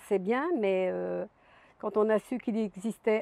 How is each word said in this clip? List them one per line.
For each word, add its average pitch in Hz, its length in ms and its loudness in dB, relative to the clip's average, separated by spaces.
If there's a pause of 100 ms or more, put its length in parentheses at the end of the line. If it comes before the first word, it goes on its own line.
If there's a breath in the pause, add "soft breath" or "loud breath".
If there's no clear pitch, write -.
c'est 202 100 2
bien, 233 280 0 (120)
mais, 190 320 2
euh, 180 360 -4 (520 soft breath)
quand 214 200 -2
on 214 100 4
a 220 100 4
su 240 200 -4
qu'il 208 180 -4
existait 214 640 -2